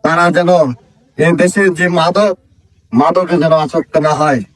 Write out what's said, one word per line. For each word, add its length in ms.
তারা 280
যেন 200
এই 180
দেশের 380
যে 140
মাদক, 500
মাদকে 460
যেন 140
আসক্ত 440
না 140
হয়। 300